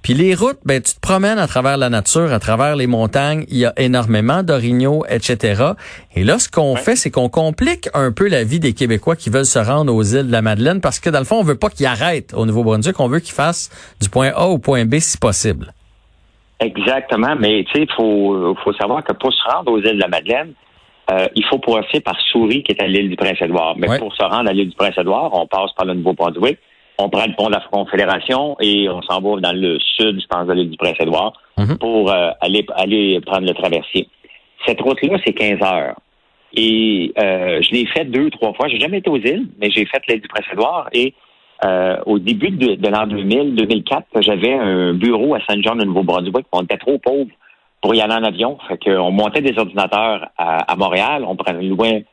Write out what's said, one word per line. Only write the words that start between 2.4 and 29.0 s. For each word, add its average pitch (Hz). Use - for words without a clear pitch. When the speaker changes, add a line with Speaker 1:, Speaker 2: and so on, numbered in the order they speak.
Speaker 1:
les 131
montagnes. 139
Il 139
y 120
a 117
énormément 123
d'orignaux, 135
et 117
cetera. 120
Et 87
là, 143
ce -
qu'on 143
Speaker 2:
Oui. 120
Speaker 1:
fait, 226
c'est 202
qu'on 123
complique 160
un 135
peu 190
la 143
vie 127
des 143
Québécois 117
qui -
veulent 135
se -
rendre 135
aux 110
îles 127
de 120
la 117
Madeleine 113
parce -
que, -
dans 151
le 135
fond, 220
on 220
veut 147
pas 208
qu'ils -
arrêtent 135
au 110
Nouveau-Brunswick. 110
On 135
veut 135
qu'ils -
fassent 156
du 104
point 131
A 175
au 180
point 123
B 113
si -
possible. 98
Speaker 2:
Exactement. 123
Mais, 107
tu -
sais, 151
il -
faut, 98
faut 104
savoir 117
que -
pour 131
se -
rendre 151
aux 113
îles 107
de 101
la 92
Madeleine, 110
euh, 95
il 107
faut 135
passer -
par 90
Souris, 120
qui -
est 101
à 95
l'île 98
du 90
Prince-Édouard. 87
Mais 87
Speaker 1:
Ouais. 117
Speaker 2:
pour 104
se -
rendre 107
à 95
l'île 98
du 85
Prince-Édouard, 98
on 87
passe 95
par 92
le 92
Nouveau-Brunswick. 87
On 98
prend 101
le 107
pont 107
de 107
la 101
Confédération 101
et 101
on 90